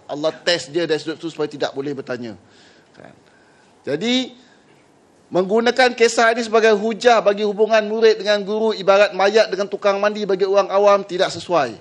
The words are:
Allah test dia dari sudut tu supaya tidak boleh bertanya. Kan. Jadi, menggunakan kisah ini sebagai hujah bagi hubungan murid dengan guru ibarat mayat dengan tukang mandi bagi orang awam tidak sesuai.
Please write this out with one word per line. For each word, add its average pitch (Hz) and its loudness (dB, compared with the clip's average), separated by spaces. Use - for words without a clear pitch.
Allah 151 -4
test 160 -4
dia 165 -2
dari 151 -2
sudut 160 -10
tu 170 -12
supaya 151 -6
tidak 135 -6
boleh 139 -6
bertanya. 120 -10
Kan. - -20
Jadi, 226 -4
menggunakan 233 0
kisah 226 2
ini 233 -4
sebagai 220 4
hujah 220 2
bagi 202 0
hubungan 214 0
murid 214 2
dengan 208 0
guru 220 -2
ibarat 196 2
mayat 202 2
dengan 196 -4
tukang 196 -2
mandi 208 -2
bagi 190 -2
orang 190 0
awam 202 4
tidak 175 -4
sesuai. 156 -2